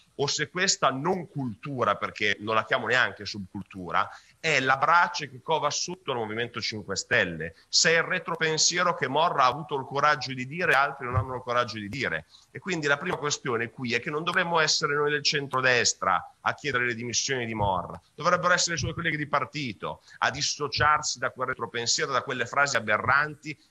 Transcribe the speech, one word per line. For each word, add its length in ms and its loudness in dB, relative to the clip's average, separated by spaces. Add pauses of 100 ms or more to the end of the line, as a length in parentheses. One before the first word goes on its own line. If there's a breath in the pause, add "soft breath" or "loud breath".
(180)
o 100 0
se 200 -4
questa 420 0
non 380 -2
cultura, 680 -2
perché 440 -2
non 140 -2
la 100 2
chiamo 220 0
neanche 400 0
subcultura, 840 -4 (300 loud breath)
è 220 2
la 160 4
brace 520 2
che 140 -18
cova 280 0
sotto 420 -6
al 60 -4
Movimento 420 -4
Cinque 340 -6
Stelle, 600 0 (140 soft breath)
se 220 4
è 60 4
il 80 2
retropensiero 880 0
che 140 -2
Morra 340 2
ha 60 8
avuto 280 -2
il 80 -4
coraggio 480 0
di 140 -6
dire 260 0
e 40 6
altri 300 2
non 100 0
hanno 180 -2
il 80 -6
coraggio 360 0
di 100 -6
dire. 380 -2 (240 soft breath)
E 100 -14
quindi 260 -2
la 100 4
prima 200 -2
questione 540 -2
qui 220 -4
è 80 2
che 80 -8
non 140 -2
dovremmo 380 2
essere 340 2
noi 160 2
del 140 0
centrodestra 1160 2
a 140 0
chiedere 320 -2
le 80 0
dimissioni 500 -2
di 100 -4
Morra, 460 -2 (140)
dovrebbero 400 2
essere 220 0
i 20 -4
suoi 160 -2
colleghi 220 -4
di 100 -4
partito 760 -4 (160 loud breath)
a 120 2
dissociarsi 880 0
da 120 -2
quel 180 -6
retropensiero, 640 -2
da 100 2
quelle 240 -4
frasi 300 2
aberranti 760 0 (200 soft breath)